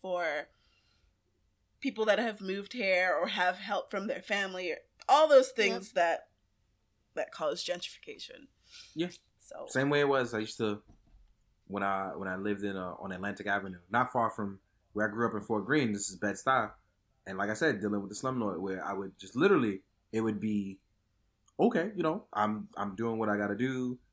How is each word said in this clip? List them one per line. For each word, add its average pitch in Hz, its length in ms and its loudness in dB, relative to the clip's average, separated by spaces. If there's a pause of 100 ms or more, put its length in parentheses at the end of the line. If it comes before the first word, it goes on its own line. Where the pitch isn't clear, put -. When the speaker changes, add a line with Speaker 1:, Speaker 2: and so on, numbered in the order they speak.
Speaker 1:
for 175 480 -4 (1300)
people 220 260 -2
that 202 120 6
have 214 220 -2
moved 196 320 -6
here 185 460 2
or 170 100 0
have 190 300 0
help 202 320 -4
from 214 160 -4
their 240 160 -4
family, 185 500 -4
or - 60 -6 (300)
all 302 200 8
those 262 220 8
things 190 380 0
Speaker 2:
Yep. - 60 -14
Speaker 1:
that, 170 340 2 (880)
that - 180 -6
cause 147 320 -4
gentrification. - 840 -10 (460)
Speaker 3:
Yeah. 170 140 -2 (320)
Speaker 1:
So - 280 -14
Speaker 3:
Same 135 220 2
way 147 100 4
it 143 80 4
was. 127 260 2
I 110 60 0
used - 180 -8
to, 107 220 -2 (840)
when 98 160 -4
I, 95 320 -2
when 95 140 -6
I 92 80 -4
lived 101 260 -2
in, 98 140 -4
uh, 90 240 -6
on 95 120 -8
Atlantic 101 360 -6
Avenue, 98 320 -2 (100)
not 120 220 2
far 113 180 2
from 98 300 -8 (320)
where 107 160 0
I - 20 -2
grew 113 160 0
up 107 80 -2
in 104 60 -2
Fort 101 260 -2
Greene. 127 260 2
This 98 180 -4
is 92 60 -14
Bed-Stuy, 107 540 0 (560)
and 95 120 -8
like 101 120 0
I 110 40 0
said, 127 260 2
dealing 104 200 0
with 98 100 -8
the 104 60 -12
slumlord, 113 440 -2
where 92 240 -4
I 98 80 -4
would 95 260 -8
just - 160 -16
literally, 131 460 4 (320)
it 110 80 2
would 107 200 0
be, 101 380 -2 (800)
okay, 202 380 4
you 170 60 -2
know, 160 300 0
I'm, 107 440 0
I'm 101 200 -4
doing 113 220 -2
what 110 100 0
I 104 80 2
gotta 101 200 0
do 127 420 -2 (140)